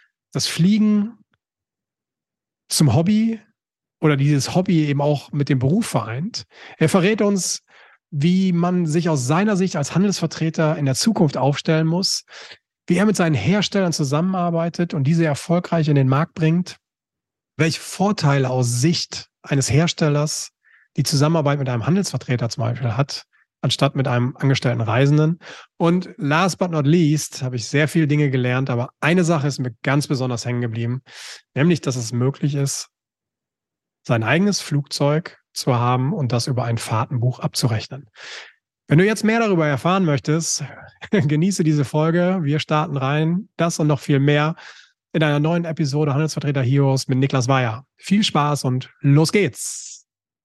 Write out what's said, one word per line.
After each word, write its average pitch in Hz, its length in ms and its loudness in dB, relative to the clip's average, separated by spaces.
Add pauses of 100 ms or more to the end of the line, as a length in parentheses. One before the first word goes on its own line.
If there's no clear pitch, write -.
(300)
das - 160 -2
Fliegen 208 720 2 (1500)
zum 135 260 2
Hobby 214 460 2 (580)
oder 147 200 2
dieses 143 360 0
Hobby 175 320 2
eben 143 140 -2
auch 143 320 -2
mit 143 160 -2
dem 139 100 2
Beruf 156 280 0
vereint. 127 580 -6 (320)
Er 160 140 2
verrät 214 320 2
uns, 202 400 -2 (480)
wie 180 420 2
man 175 320 0
sich 160 240 0
aus 135 180 0
seiner 190 300 2
Sicht 185 180 0
als 143 200 -4
Handelsvertreter 160 840 0
in 147 80 -4
der 135 100 0
Zukunft 180 440 2
aufstellen 156 480 0
muss, 170 380 -2 (600)
wie 175 100 2
er 196 100 2
mit 214 100 2
seinen 165 180 2
Herstellern 175 600 0
zusammenarbeitet 170 1000 -2
und 147 120 -2
diese 165 200 2
erfolgreich 165 640 0
in 147 60 4
den 135 140 4
Markt 139 260 0
bringt, 165 420 0 (800)
welche 156 240 0
Vorteile 143 720 0
aus 123 320 0
Sicht - 480 -2 (100)
eines 135 320 -2
Herstellers 151 800 0 (480)
die 147 40 0
Zusammenarbeit 147 560 2
mit 131 120 -4
einem 117 160 -2
Handelsvertreter 131 640 -2
zum 120 140 -6
Beispiel 117 340 -4
hat, - 260 -4 (380)
anstatt 139 340 0
mit 135 100 0
einem 123 300 0
angestellten 127 460 0
Reisenden. 143 560 2 (400)
Und 175 400 0
last 160 400 0
but 180 120 -2
not 151 160 0
least 156 560 2
habe 127 140 -6
ich 110 100 -6
sehr 147 220 0
viele 160 180 0
Dinge 147 220 2
gelernt, 127 400 0
aber 123 220 -2 (100)
eine 170 240 2
Sache 151 240 0
ist 135 100 -4
mir 123 240 -6
ganz 139 240 0
besonders 127 380 -4
hängen 120 160 -4
geblieben, 117 400 -4 (540)
nämlich, 156 260 2
dass 127 160 -4
es 113 160 -8
möglich 139 420 -2
ist, 139 360 -4 (1160)
sein 113 140 0
eigenes 170 380 0
Flugzeug 147 760 -2 (160)
zu - 220 -2
haben 127 380 0
und 143 180 -4
das 120 160 -2
über 120 160 -2
ein 117 160 -2
Fahrtenbuch 120 640 -2
abzurechnen. - 680 -4 (800)
Wenn 147 120 4
du 185 60 6
jetzt 214 200 0
mehr 220 160 2
darüber 185 260 2
erfahren 165 380 2
möchtest, 151 580 -2 (280)
<laughs> - 200 -18
genieße 170 540 2
diese 151 200 2
Folge. 175 580 0
Wir 147 180 0
starten 151 360 -2
rein. 156 600 -2
Das 165 240 -2
und 156 80 2
noch 147 100 2
viel 143 220 2
mehr 147 340 2 (580)
in 160 120 0
einer 147 160 2
neuen 170 240 0
Episode 151 500 -2
Handelsvertreter 147 480 -2
Heroes 135 460 2
mit 127 100 0
Niklas 131 300 0
Weyer. 123 360 0 (120)
Viel 208 260 0
Spaß 147 400 0
und 127 380 -2
los 147 320 4
geht's. - 720 -4 (380)